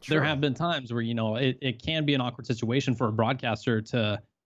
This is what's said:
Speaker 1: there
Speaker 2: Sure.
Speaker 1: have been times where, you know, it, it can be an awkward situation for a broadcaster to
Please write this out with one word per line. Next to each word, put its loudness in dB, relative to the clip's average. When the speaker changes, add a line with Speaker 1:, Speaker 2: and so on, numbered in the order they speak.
Speaker 1:
there 4
Speaker 2:
Sure. 4
Speaker 1:
have 0
been 2
times -4
where, 0
you -2
know, 0
it, 2
it -2
can 0
be 4
an 2
awkward -6
situation 0
for 2
a 0
broadcaster 0
to -2